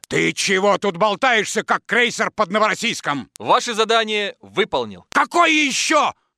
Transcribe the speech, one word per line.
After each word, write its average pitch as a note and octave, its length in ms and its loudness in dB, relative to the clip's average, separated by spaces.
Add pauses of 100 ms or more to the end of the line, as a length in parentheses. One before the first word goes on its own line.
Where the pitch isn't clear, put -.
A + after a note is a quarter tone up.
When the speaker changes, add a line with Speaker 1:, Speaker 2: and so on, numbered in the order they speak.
Speaker 1:
Ты E3 240 0
чего F#3+ 460 0
тут G3 180 -2
болтаешься, G#3 680 0
как - 220 -2
крейсер A3 460 0
под F#3 180 -2
Новороссийском? F#3 880 -2
Speaker 2:
Ваше G#3 360 2
задание G#3+ 680 0
выполнил. D#3+ 720 -4
Speaker 1:
Какое D#4+ 400 2
еще? D4 600 0 (240)